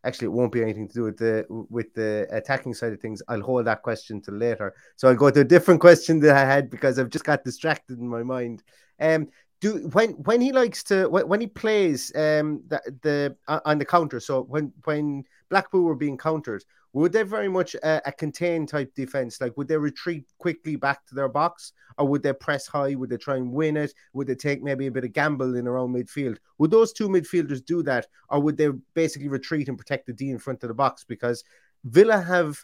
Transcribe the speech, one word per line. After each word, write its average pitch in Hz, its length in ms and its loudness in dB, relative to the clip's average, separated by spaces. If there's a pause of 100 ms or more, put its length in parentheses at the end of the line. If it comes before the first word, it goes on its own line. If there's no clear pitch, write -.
actually, 117 220 -6
it 85 80 -4
won't 120 180 0
be 120 100 -2
anything 107 260 -4
to - 60 -20
do 117 100 -4
with 107 140 -6
the, 110 320 0
with 110 460 -10
the 107 340 -4
attacking 123 460 -4
side 113 180 -6
of - 80 -14
things. 107 260 -10
I'll 110 140 -6
hold 123 240 0
that 110 160 0
question 110 400 -8
till 101 140 -12
later. 107 400 -4 (220)
So 131 100 4
I'll 127 80 8
go 139 160 6
to 143 80 6
a 143 40 8
different 170 380 8
question 165 380 8
that 143 180 8
I 139 80 6
had 135 240 2
because 127 300 0
I've 123 100 -2
just - 160 -6
got 147 180 0
distracted 131 540 -6
in 120 100 -10
my 117 140 -6
mind. 120 400 -6 (400)
Um, 160 260 2 (340)
do, 190 320 -2
when, 214 180 4
when 233 300 0
he 262 100 2
likes 247 320 0
to, 190 240 2
when, 165 200 2
when 208 140 0
he 233 60 -4
plays, 196 680 0
um, 151 520 0
the, 151 140 -4 (200)
the, 147 340 -2 (120)
uh, 151 180 -2
on 151 140 2
the 139 60 -2
counter, 156 340 0
so 131 240 -4
when, 139 280 -6 (120)
when 147 400 -4 (260)
Blackpool 196 320 2
were 165 140 0
being 139 240 -6
countered, 147 440 -4 (380)
would 170 100 2
they 214 120 0
very 202 260 -4
much, 185 340 -2
uh, 156 220 0
a 139 60 -6
contained 165 580 -4
type 143 260 -6
defense? 131 460 -6
Like, 123 160 -6
would 143 100 -6
they 156 100 0
retreat 151 480 -6 (120)
quickly 160 380 -6
back 139 320 -4
to 127 80 -18
their 139 120 -2
box, 147 460 -4 (240)
or 143 100 2
would 143 160 0
they 139 100 0
press 143 340 -4
high? 139 280 -2
Would 127 140 -8
they 120 80 -6
try 143 180 -6
and 127 160 -6
win 151 260 -2
it? 147 160 -4 (200)
Would 135 140 -6
they 127 80 -2
take 143 280 -4
maybe 135 240 -4
a 127 40 -6
bit 123 120 -4
of 113 100 -10
gamble 135 420 -2
in 123 120 -4
around 127 260 -4
midfield? 123 440 -6 (200)
Would 156 140 4
those 226 220 4
two 214 160 -4
midfielders 151 560 -2
do 170 180 -2
that, 127 240 -2 (220)
or 143 100 0
would 151 180 0
they 151 120 2 (240)
basically 156 340 -2
retreat 139 400 -4
and 127 100 -8
protect - 300 -8
the 123 60 -12
D 139 160 -8
in 123 100 -6
front 131 240 -10
of 120 60 -8
the 113 40 -8
box? 127 300 -2
Because 120 400 -6 (400)
Villa 196 360 6
have 170 440 0